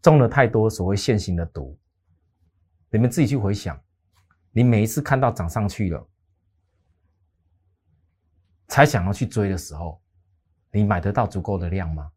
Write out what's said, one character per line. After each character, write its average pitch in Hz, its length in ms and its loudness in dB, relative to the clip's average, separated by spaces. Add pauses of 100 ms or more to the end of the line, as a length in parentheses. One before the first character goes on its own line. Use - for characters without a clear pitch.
中 156 160 6
了 123 120 6
太 123 180 2
多 110 240 2
所 90 160 -4
谓 98 100 0
现 107 220 0
行 95 160 -4
的 85 120 -2
毒。 71 300 -14 (1120)
你 110 120 0
们 123 100 2
自 165 100 -2
己 135 60 4
去 131 100 -2
回 101 160 -2
想， 85 240 -6 (760)
你 - 100 2
每 120 180 4
一 110 60 2
次 143 160 -4
看 131 180 0
到 131 80 2
涨 92 200 -4
上 104 200 -2
去 101 220 -4
了， 71 160 -8 (2500)
才 143 180 6
想 90 200 0
要 101 60 0
去 113 140 -4
追 101 220 -2
的 92 100 -4
时 - 160 -14
候， 80 260 -12 (680)
你 104 140 2
买 101 160 0
得 98 120 -4
到 110 140 0
足 95 160 -6
够 98 160 -4
的 87 100 -4
量 87 240 -4
吗？ 76 240 -10